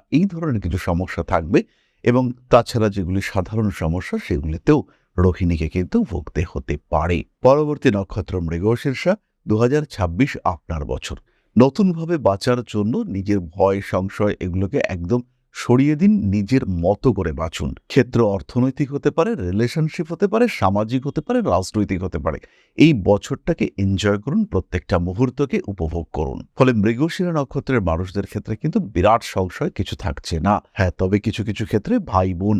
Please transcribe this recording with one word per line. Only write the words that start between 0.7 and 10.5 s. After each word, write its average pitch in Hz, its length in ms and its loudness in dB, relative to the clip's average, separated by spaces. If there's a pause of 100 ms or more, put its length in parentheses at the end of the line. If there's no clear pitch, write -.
সমস্যা 87 460 -4
থাকবে। 87 360 0 (440)
এবং 123 200 2 (260)
তাছাড়া 117 400 4
যেগুলি 98 320 0
সাধারণ 104 480 -2
সমস্যা, 90 480 -4
সেগুলিতেও 82 600 0 (380)
রোহিণীকে 85 520 2
কিন্তু 92 320 -2
ভুগতে 82 420 -4
হতে - 320 -6 (140)
পারে। 82 280 0 (240)
পরবর্তী 147 500 2
নক্ষত্র 98 500 -4
মৃগশীর্ষা, 113 720 -2 (320)
দু 107 120 2
হাজার 131 280 2
ছাব্বিশ 92 460 -2 (120)
আপনার 82 420 -4